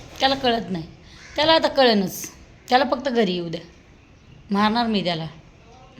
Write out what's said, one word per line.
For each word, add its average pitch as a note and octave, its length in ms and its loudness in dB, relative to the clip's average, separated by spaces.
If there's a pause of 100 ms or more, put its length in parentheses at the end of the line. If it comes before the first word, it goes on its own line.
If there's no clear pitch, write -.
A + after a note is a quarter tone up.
(200)
त्याला C4+ 140 2
कळत A#3 360 -2
नाही. E3 140 -8 (520)
त्याला D#4 160 4
आता D#4+ 160 4
कळेनच, G#3+ 600 2 (380)
त्याला B3+ 220 4
फक्त C#4 180 -4
घरी A3+ 240 0
येऊ F3 160 -6
द्या. E3+ 120 -10 (880)
मारणार G#3+ 360 0
मी G#3 180 0
त्याला, E3 220 -2 (720)